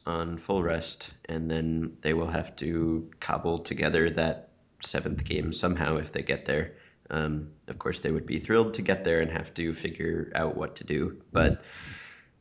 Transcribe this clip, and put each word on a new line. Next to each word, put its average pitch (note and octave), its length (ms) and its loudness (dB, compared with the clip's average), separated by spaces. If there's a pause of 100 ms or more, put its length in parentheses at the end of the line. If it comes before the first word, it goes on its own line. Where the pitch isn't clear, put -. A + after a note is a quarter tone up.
on E2+ 320 -2
full F#2+ 260 0
rest, E2 480 -2 (140)
and D#2+ 260 -2
then D#2+ 520 0
they D#2 100 2
will D#2+ 160 2
have D#2+ 280 -2
to E2 640 0
cobble E2 420 0
together D#2 500 2
that D#2+ 400 0 (320)
seventh - 420 -2
game D#2+ 300 0
somehow E2 420 2
if D#2 160 -4
they C#2+ 100 -2
get - 220 -2
there. D#2 300 0 (360)
Um, D#2 420 -2 (140)
of - 120 -10
course, D#2 220 -2
they - 120 0
would - 140 0
be F2+ 120 -2
thrilled A2 360 4
to G2+ 80 -4
get F#2+ 200 2
there E2 180 4
and D#2+ 120 2
have D#2+ 220 -4
to E2 180 -2
figure E2 640 -4
out D#2 220 0
what D#2+ 200 -4
to - 80 -14
do, - 380 -2 (100)
but D#2+ 320 4 (760)